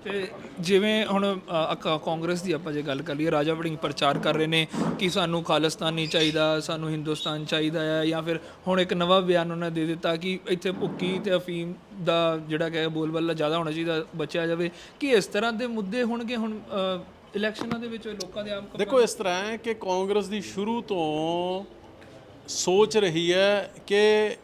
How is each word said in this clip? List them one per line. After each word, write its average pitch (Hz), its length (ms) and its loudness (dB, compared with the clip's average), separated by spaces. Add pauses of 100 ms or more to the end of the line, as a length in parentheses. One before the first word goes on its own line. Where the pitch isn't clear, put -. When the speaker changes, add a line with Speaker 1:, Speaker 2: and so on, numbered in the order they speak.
Speaker 1:
ਤੇ 196 240 -4 (320)
ਜਿਵੇਂ 202 460 4
ਹੁਣ, 196 320 2
ਅ, 160 360 0
ਅਕ-, 160 320 -2
ਕਾਂਗਰਸ 170 360 -2
ਦੀ 185 100 -2
ਆਪਾਂ 151 220 -2
ਜੇ 147 80 -2
ਗੱਲ 143 200 -4
ਕਰ 147 140 -6
ਲਈਏ, 156 160 0
ਰਾਜਾ 151 220 2
ਵੜਿੰਗ 160 240 -4
ਪ੍ਰਚਾਰ 143 400 2
ਕਰ 156 180 2
ਰਹੇ 156 120 2
ਨੇ 160 200 2 (320)
ਕਿ 185 100 2
ਸਾਨੂੰ 170 340 0
ਖਾਲਿਸਤਾਨ 160 500 0
ਨਹੀਂ 160 140 -2
ਚਾਹੀਦਾ, 156 520 2
ਸਾਨੂੰ 160 300 -4
ਹਿੰਦੁਸਤਾਨ 156 560 -4
ਚਾਹੀਦਾ 156 360 0
ਹੈ, 156 240 0
ਜਾਂ 160 180 0
ਫਿਰ 165 160 -2 (280)
ਹੁਣ 185 120 2
ਇੱਕ 180 140 2
ਨਵਾਂ 175 280 6
ਬਿਆਨ 175 300 2
ਉਹਨਾਂ 170 200 -4
ਦੇ 160 140 0
ਦਿੱਤਾ 165 300 -2
ਕਿ 185 240 -4 (100)
ਇੱਥੇ 180 220 0
ਭੁੱਕੀ 185 480 -2
ਤੇ 185 160 0
ਅਫੀਮ 175 380 -4 (300)
ਦਾ 165 360 2 (100)
ਜਿਹੜਾ 160 200 0
ਕਿ 160 180 -2
ਬੋਲਬਾਲਾ 160 460 -2
ਜ਼ਿਆਦਾ 151 240 0
ਹੋਣਾ 165 140 -2
ਚਾਹੀਦਾ, 165 340 -2 (100)
ਬਚਿਆ 165 320 -2
ਜਾਵੇ। 170 240 -2 (280)
ਕੀ 285 100 -2
ਇਸ 202 160 4
ਤਰ੍ਹਾਂ 226 280 -2
ਦੇ 240 140 -4
ਮੁੱਦੇ 220 360 -4
ਹੋਣਗੇ 233 320 -4
ਹੁਣ, 220 220 -4
ਅ, 190 460 -4 (320)
ਇਲੈਕਸ਼ਨਾਂ 214 440 -4
ਦੇ 233 80 -8
ਵਿੱਚ 226 200 -10
ਲੋਕਾਂ 208 360 -8
ਦੇ 208 80 -8
ਆਮ 202 100 -6
ਕੰਮਾਂ 202 160 -14
Speaker 2:
ਦੇਖੋ, 208 240 4
ਇਸ 220 120 4
ਤਰ੍ਹਾਂ 185 320 0
ਹੈ 226 120 -4
ਕਿ 226 160 -4
ਕਾਂਗਰਸ 196 540 0
ਦੀ 202 140 -4
ਸ਼ੁਰੂ 220 400 -4
ਤੋਂ 175 840 0 (840)
ਸੋਚ 214 500 4
ਰਹੀ 170 360 2
ਹੈ 196 380 4 (160)
ਕਿ 208 440 6 (120)